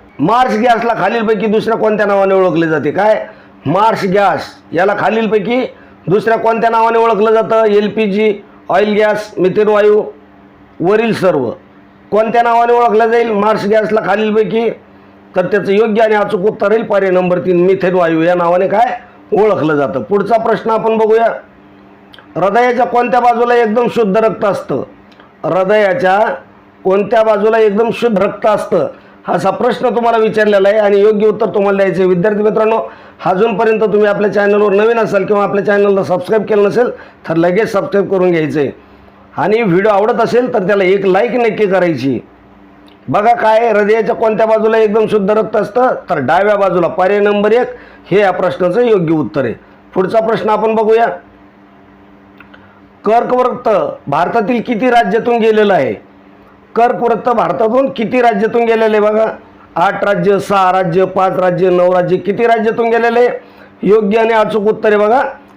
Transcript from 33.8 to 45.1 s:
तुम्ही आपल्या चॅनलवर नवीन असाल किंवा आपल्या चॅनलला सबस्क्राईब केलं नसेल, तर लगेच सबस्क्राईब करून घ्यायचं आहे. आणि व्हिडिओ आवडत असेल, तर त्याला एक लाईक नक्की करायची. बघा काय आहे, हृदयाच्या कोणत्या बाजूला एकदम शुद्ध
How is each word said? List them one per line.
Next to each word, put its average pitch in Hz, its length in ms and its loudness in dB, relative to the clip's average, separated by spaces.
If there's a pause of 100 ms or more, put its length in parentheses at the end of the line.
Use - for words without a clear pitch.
तुम्ही 208 260 2
आपल्या 202 260 0
चॅनलवर 202 400 0
नवीन 220 260 2
असाल 202 260 0
किंवा 202 200 0
आपल्या 196 200 -2
चॅनलला 202 400 0
सबस्क्राईब 180 380 -2
केलं 208 200 0
नसेल, 202 280 0 (380)
तर 165 80 -4
लगेच 180 360 0
सबस्क्राईब 190 380 -2
करून 185 200 0
घ्यायचं 156 300 -2
आहे. 127 100 -2 (680)
आणि 202 260 0
व्हिडिओ 196 300 2
आवडत 196 280 0
असेल, 240 340 0
तर 214 80 -2
त्याला 196 220 0
एक 196 220 0
लाईक 196 240 2
नक्की 226 360 0
करायची. 156 540 -2 (880)
बघा 208 260 2
काय 220 240 2
आहे, 240 100 2
हृदयाच्या 214 460 0
कोणत्या 220 320 0
बाजूला 220 320 2
एकदम 220 280 2
शुद्ध 208 240 0